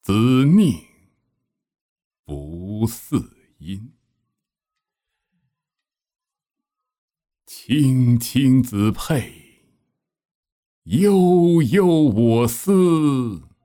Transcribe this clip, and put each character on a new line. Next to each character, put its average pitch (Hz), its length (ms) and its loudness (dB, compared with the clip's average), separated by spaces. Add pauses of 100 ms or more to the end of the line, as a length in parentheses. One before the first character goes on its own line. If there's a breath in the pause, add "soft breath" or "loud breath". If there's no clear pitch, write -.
子 127 440 0
宁 170 400 2 (1400)
不 87 640 -8
嗣 - 440 -14 (280)
音？ 98 340 -16 (3500)
青 127 760 0
青 131 420 2
子 107 300 -2
佩， - 720 -10 (1200)
悠 175 800 2
悠 175 260 0
我 117 600 2
思。 147 1000 0 (180)